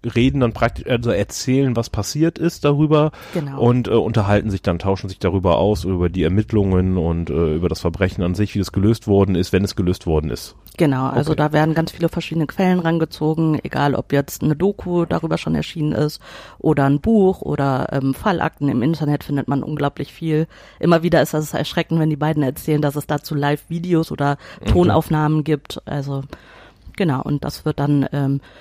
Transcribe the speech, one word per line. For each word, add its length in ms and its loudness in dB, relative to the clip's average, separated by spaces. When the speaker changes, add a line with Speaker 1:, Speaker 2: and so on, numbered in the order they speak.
Speaker 1:
reden 260 2
dann 120 2
praktisch, 340 -2
also 240 0
erzählen, 640 0
was 160 -2
passiert 480 -2
ist 260 -4
darüber 460 4
Speaker 2:
Genau. 260 -6
Speaker 1:
und, 280 4
äh, 20 -2
unterhalten 580 2
sich 140 -4
dann, 160 0
tauschen 300 -2
sich 100 -12
darüber 400 2
aus, 260 2
über 240 0
die 140 -2
Ermittlungen 760 2
und, 320 0
äh, 280 0
über 120 0
das 120 -4
Verbrechen 420 -2
an 140 0
sich, 180 -2
wie 60 0
es 100 -4
gelöst 380 0
worden 260 4
ist, 180 0
wenn 120 2
es 100 -6
gelöst 320 -2
worden 240 0
ist. 240 -10
Speaker 2:
Genau, 300 0
also 240 0
Speaker 1:
Okay. 60 -2
Speaker 2:
da 140 0
werden 220 2
ganz 160 0
viele 180 -4
verschiedene 380 -4
Quellen 320 2
rangezogen, 880 0
egal 320 0
ob 160 -4
jetzt 320 -2
eine 100 2
Doku 500 -2
darüber 320 -2
schon 200 -4
erschienen 360 -4
ist 300 -2
oder 240 2
ein 160 2
Buch 420 4
oder, 500 -2
ähm, 220 0
Fallakten. 540 -2
Im 140 0
Internet 420 0
findet 240 -4
man 160 0
unglaublich 480 -4
viel. 340 -2
Immer 240 4
wieder 200 4
ist 120 -2
es 180 -4
erschreckend, 460 -2
wenn 100 2
die 80 0
beiden 280 0
erzählen, 360 -2
dass 160 0
es 120 -6
dazu 260 -4
Live-Videos 800 -2
oder 260 -2
Speaker 1:
Mhm. 60 -8
Speaker 2:
Tonaufnahmen 760 2
gibt. 420 -4
Also 360 -4
genau, 220 2
und 240 -2
das 220 -6
wird 120 -2
dann, 340 2
ähm, 280 0